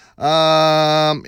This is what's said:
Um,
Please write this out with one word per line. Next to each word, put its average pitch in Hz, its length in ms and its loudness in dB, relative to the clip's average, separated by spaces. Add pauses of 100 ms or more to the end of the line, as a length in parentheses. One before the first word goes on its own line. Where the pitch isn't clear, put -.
(180)
Um, 156 1080 0